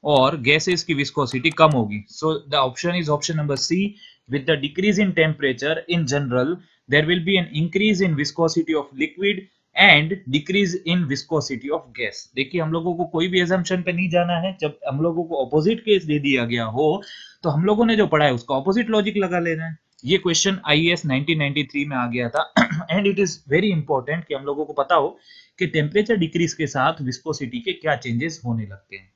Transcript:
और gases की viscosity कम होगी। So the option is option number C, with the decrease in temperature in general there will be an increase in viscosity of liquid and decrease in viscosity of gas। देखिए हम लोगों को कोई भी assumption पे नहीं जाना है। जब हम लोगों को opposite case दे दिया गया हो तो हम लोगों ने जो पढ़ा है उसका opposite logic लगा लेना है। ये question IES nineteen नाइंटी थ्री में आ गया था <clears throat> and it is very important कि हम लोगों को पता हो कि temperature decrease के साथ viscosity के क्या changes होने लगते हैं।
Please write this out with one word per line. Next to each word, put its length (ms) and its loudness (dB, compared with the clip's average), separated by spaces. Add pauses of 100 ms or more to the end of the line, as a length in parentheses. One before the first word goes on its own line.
और 360 4
gases 420 2
की 100 -2
viscosity 640 -2
कम 140 8
होगी। 400 -2
So 260 -2 (100)
the 140 2
option 340 -2
is 140 -2
option 280 -2
number 200 -2
C, 260 0 (460)
with 160 -2
the 120 2
decrease 420 0
in 140 2
temperature 640 0 (120)
in 200 0
general 500 0 (320)
there 160 4
will 200 0
be 120 2
an 180 0
increase 460 2
in 140 2
viscosity 600 0
of 200 -4
liquid 520 -4 (280)
and 380 4 (180)
decrease 440 0 (100)
in 220 0
viscosity 600 -4
of 120 -4 (120)
gas। 420 -8
देखिए 260 -2
हम 100 -2
लोगों 240 -2
को 120 -2
कोई 200 -2
भी 160 0
assumption 420 0
पे 80 -4
नहीं 160 -2
जाना 300 0
है। 220 -4
जब 260 -4
हम 140 -2
लोगों 220 0
को 220 -4
opposite 360 2
case 240 2
दे 140 0
दिया 260 2
गया 180 -2 (140)
हो 260 2 (400)
तो 60 0
हम 160 0
लोगों 200 4
ने 100 2
जो 120 4
पढ़ा 180 4
है 80 4
उसका 220 -2
opposite 340 0
logic 280 2
लगा 220 0
लेना 260 -2
है। 120 -10 (280)
ये 120 2
question 500 0
IES 380 2
nineteen 320 0
नाइंटी 260 0
थ्री 220 -4
में 120 -8
आ 100 -2
गया 220 -4
था 120 -2 (160)
<clears throat> 340 0
and 160 0
it 120 0
is 120 0 (180)
very 260 2
important 520 -2
कि 60 -6
हम 120 -8
लोगों 200 -4
को 80 -14
पता 220 0
हो 220 0 (420)
कि 80 0
temperature 500 0
decrease 360 0
के 140 -4
साथ 360 -2
viscosity 560 -6
के 140 -6
क्या 240 -2
changes 480 -4
होने 200 -4
लगते 300 -20
हैं। 200 -20